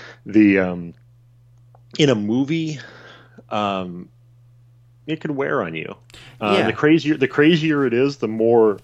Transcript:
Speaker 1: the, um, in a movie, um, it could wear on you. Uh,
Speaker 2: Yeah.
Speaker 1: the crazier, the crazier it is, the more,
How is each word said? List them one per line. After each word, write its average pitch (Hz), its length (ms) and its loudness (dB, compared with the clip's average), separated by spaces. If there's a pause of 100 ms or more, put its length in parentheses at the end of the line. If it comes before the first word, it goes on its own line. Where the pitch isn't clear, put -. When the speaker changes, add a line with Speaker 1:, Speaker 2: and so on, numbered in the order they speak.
(260)
Speaker 1:
the, 101 320 4
um, 87 380 -4 (1040)
in 147 100 2
a 123 60 0
movie, 135 640 -4 (720)
um, 95 580 -6 (960)
it 156 160 -8
could 156 100 -8
wear 139 320 -2
on 82 100 -8
you. 80 220 -10 (460)
Uh, 104 160 0
Speaker 2:
Yeah. 156 100 2
Speaker 1:
the 110 60 0
crazier, 151 420 2
the 131 140 0
crazier 151 560 2
it 117 80 -2
is, 139 240 0
the 117 100 -4
more, 110 560 2